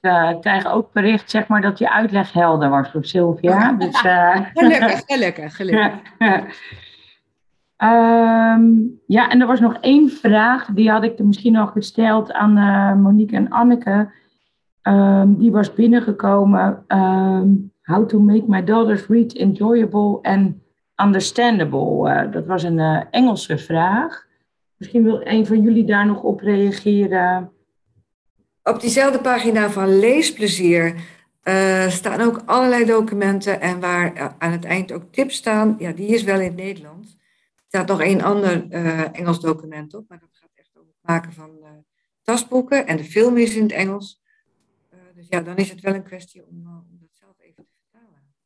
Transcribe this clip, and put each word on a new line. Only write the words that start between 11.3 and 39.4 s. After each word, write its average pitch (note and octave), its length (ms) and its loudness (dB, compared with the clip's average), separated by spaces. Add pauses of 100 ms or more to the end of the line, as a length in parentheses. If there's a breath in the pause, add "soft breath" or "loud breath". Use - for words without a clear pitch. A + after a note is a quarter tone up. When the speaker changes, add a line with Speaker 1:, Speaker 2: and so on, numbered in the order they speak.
Speaker 1:
al G#3 100 2
gesteld G#3+ 680 -2
aan, G#3 240 4
eh, G3 460 2
Monique G#3+ 340 2
en G3+ 140 0
Anneke. A#3+ 600 2 (720 soft breath)
Ehm, G3 520 4
die A3+ 160 2
was G3+ 240 0
binnengekomen. G3+ 1120 2
Ehm, F#3+ 640 0 (340)
"How G3+ 260 -2
to G#3+ 120 0
make G#3 260 4
my F#3+ 180 0
daughters G#3+ 420 0
read A3+ 260 2
enjoyable G#3 880 0
and G3 320 0 (480)
understandable?" F#3+ 1080 0
Eh, - 220 -2
dat D#3+ 140 -8
was F3 160 -4
een, E3 160 -2
eh, D#3 320 -2
Engelse G#3 480 -2
vraag. F#3+ 680 -4 (500)
Misschien A3+ 260 -2
wil A3 220 0
een G#3+ 220 0
van G#3+ 160 2
jullie A3+ 220 2
daar G#3 220 0
nog G#3 160 -2
op G3+ 180 -4
reageren. G3 1120 -2 (1120)
Speaker 3:
Op A3+ 180 -2
diezelfde C4+ 400 0
pagina A3+ 500 -2
van F#3+ 280 2
Leesplezier, F#3 960 0 (480 loud breath)
eh, F#3+ 460 0
staan F3+ 320 -6
ook A#3 240 -2
allerlei B3 400 0
documenten G3+ 760 -2
en F3+ 200 -4
waar, F3 340 -4
eh, C3+ 140 -10 (100)
aan E3+ 140 -4
het E3+ 120 -8
eind F#3 280 -6
ook E3+ 180 -12
tips C4+ 260 -4
staan. G#3+ 420 -2
Ja, E3+ 140 -10
die F3+ 140 -10
is A3+ 160 -2
wel G3 180 -2
in F#3 60 -4
het E3+ 100 -10
Nederlands. F#3 600 -16 (540)
Er F#3+ 100 -4
staat F3 60 -6
nog F#3 140 -2
één F#3+ 200 0
ander, F#3+ 500 -2
eh, E3 480 -6
Engels E3+ 220 -4